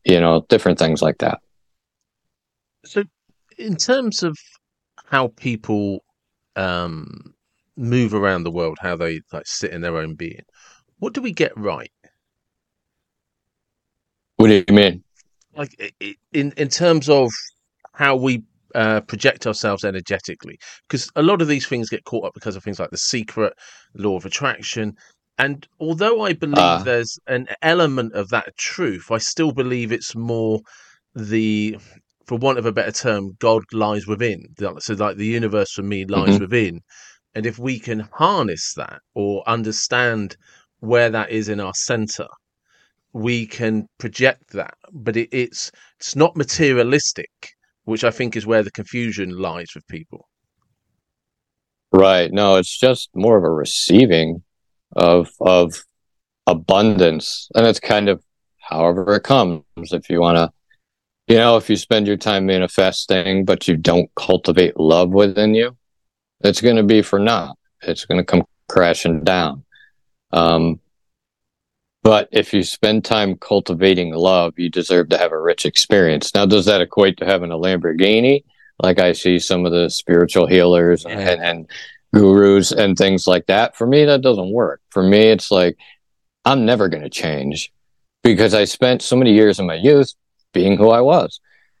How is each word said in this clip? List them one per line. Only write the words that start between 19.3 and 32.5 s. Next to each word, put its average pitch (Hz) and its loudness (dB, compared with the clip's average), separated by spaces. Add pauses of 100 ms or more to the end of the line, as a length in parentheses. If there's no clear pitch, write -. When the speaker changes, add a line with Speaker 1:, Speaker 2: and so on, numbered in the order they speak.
Speaker 2:
ourselves 104 -4
energetically, 95 -10 (300)
'cause - -8
a 147 0
lot 180 2
of 160 -2
these 147 -4
things 117 -6
get - -10
caught 101 -8
up 92 -10
because 104 -12
of 95 -18
things 101 -10
like - -8
The - -14
Secret, 110 -6 (420)
law 98 -4
of 87 -16
attraction. 110 -8 (440)
And 139 -6 (120)
although 190 -2
I 196 -4
believe 147 -6
Speaker 1:
Ah. 87 2
Speaker 2:
there's 117 -4 (100)
an 127 -6 (140)
element 151 -2
of 101 -8
that 113 -6
truth, 110 -8
I 113 -2
still 160 -4
believe 123 -6
it's - -8
more 113 -4 (540)
the, 107 -4 (480)
for 120 -6
want 127 -2